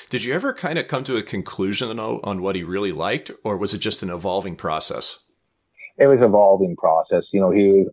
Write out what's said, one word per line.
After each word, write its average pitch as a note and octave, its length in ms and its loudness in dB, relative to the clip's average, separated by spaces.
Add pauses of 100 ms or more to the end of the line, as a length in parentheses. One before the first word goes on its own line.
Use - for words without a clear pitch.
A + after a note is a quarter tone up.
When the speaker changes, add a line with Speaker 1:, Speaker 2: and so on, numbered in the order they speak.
Speaker 1:
Did A#2+ 140 -6
you B2 100 -4
ever B3 200 -4
kind E3 240 -6
of D3+ 100 -6
come C3+ 180 -6
to B2+ 120 -4
a G#2+ 60 -4
conclusion, G#2 720 -6
though, A2+ 280 -6
on G2 180 -6
what F#2+ 140 -2
he F2+ 80 -6
really F#2+ 280 -4
liked, F2 400 -6 (120)
or G#2 120 -4
was F#2+ 180 -4
it G2+ 60 -4
just - 240 -6
an F#2+ 60 -6
evolving F2+ 460 -4
process? - 680 -6 (760)
Speaker 2:
It C#3 100 6
was C#3 100 6
an A#2+ 80 6
evolving G2 500 6
process. E2 560 0
You G2 80 0
know, F#2 120 2
he G2+ 160 4
was G2 240 6